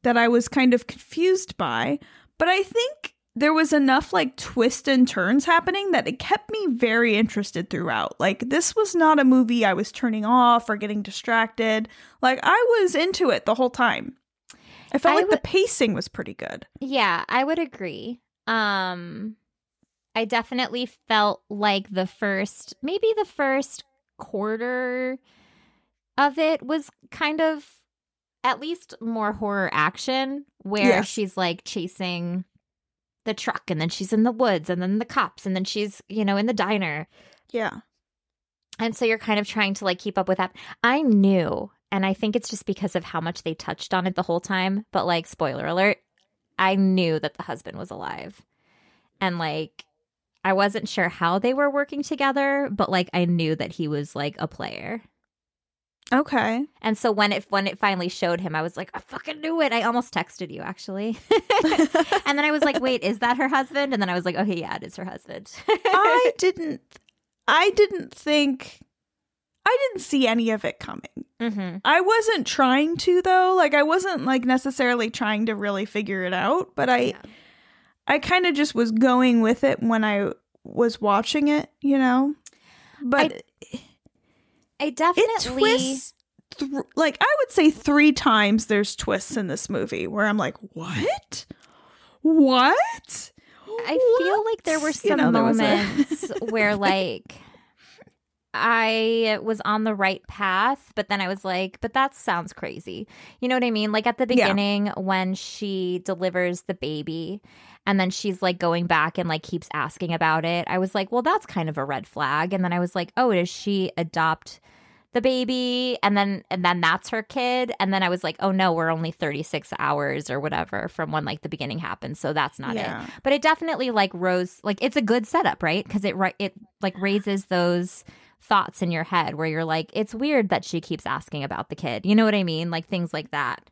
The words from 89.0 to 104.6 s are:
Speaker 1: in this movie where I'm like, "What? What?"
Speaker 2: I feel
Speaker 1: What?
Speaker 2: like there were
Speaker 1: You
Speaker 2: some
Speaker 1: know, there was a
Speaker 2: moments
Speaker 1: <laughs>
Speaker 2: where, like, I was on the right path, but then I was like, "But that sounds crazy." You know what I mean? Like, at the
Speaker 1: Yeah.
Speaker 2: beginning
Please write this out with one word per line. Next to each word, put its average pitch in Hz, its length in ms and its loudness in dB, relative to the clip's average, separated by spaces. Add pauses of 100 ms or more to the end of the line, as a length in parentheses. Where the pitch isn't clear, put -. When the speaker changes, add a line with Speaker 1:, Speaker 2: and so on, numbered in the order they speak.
Speaker 1:
in 196 100 -4
this - 220 -6
movie 190 380 -4
where 208 180 -2
I'm 208 120 0
like, 165 180 -2 (180)
"What? 226 720 -6 (760)
What?" 320 1080 4 (540)
Speaker 2:
I 494 340 4
feel - 80 2 (100)
Speaker 1:
What? 427 80 0
Speaker 2:
like 453 180 -4
there 311 160 2
were 302 100 0
Speaker 1:
You 294 40 -2
Speaker 2:
some - 240 0
Speaker 1:
know, 247 140 4
there 113 120 4
was 113 160 4
a 110 40 4 (140)
Speaker 2:
moments - 600 -2
Speaker 1:
<laughs> 226 120 -6
Speaker 2:
where, 208 280 2
like, 190 580 -2 (1160)
I 226 880 2
was 220 240 -4
on 214 180 0
the 220 120 0
right 190 320 0
path, 208 680 -2
but 208 140 -4
then 196 120 -2
I 185 60 -2
was 196 160 -6
like, 190 380 -4
"But 220 120 -6
that 269 200 0
sounds 175 400 -4
crazy." - 540 -12 (340)
You 247 60 -2
know 254 80 2
what 247 80 2
I 240 80 0
mean? 214 200 -2
Like, 214 140 0
at 240 140 0
the 254 100 2
Speaker 1:
Yeah. 240 180 4
Speaker 2:
beginning 202 480 0